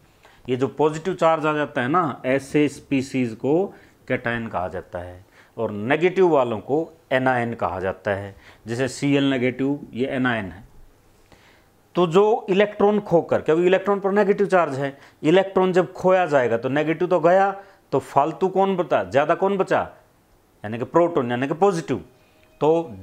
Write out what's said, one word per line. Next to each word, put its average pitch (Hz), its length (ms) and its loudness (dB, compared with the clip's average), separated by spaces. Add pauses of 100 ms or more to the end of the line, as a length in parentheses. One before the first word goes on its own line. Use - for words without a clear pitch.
(460)
ये 127 100 -2
जो 127 120 0
पॉजिटिव 156 480 -2
चार्ज 160 300 0
आ 156 80 0
जाता 147 280 -4
है 123 60 -4
ना, 160 380 -2
ऐसे 135 440 0
स्पीशीज 131 640 -4
को 151 320 0 (420)
कैटायन 117 400 -4
कहा 92 200 -6
जाता 90 320 -10
है। 90 260 -16 (320)
और 110 140 -4
नेगेटिव 156 580 2
वालों 123 300 2
को 151 320 -4 (200)
एनायन 127 420 0
कहा 92 260 -4
जाता 92 320 -4
है, 98 240 -6 (320)
जैसे 120 200 -4
सीएल 139 420 0
नेगेटिव, 135 500 -2 (140)
ये 123 140 -4
एनायन 127 380 -2
है। 90 180 -14 (1300)
तो 175 120 2
जो 208 420 2
इलेक्ट्रॉन 208 500 2
खोकर, 156 420 2
क्योंकि 165 240 2
इलेक्ट्रॉन 190 340 2
पर 190 120 -2
नेगेटिव 202 360 2
चार्ज 165 280 2
है, 135 220 -6 (260)
इलेक्ट्रॉन 185 500 2
जब 175 200 2
खोया 185 320 4
जाएगा 127 320 2
तो 127 120 -6
नेगेटिव 156 380 0
तो 175 120 2
गया, 190 320 4 (400)
तो 139 80 2
फालतू 160 480 0
कौन 190 300 0
बचा, 147 260 0
ज़्यादा 143 320 2
कौन 190 220 0
बचा, 165 240 0 (840)
यानी 107 140 -8
कि 120 80 -6
प्रोटॉन, 160 460 0
यानी 123 160 -4
कि 156 60 -6
पॉजिटिव। 165 500 -2 (580)
तो 160 300 0 (120)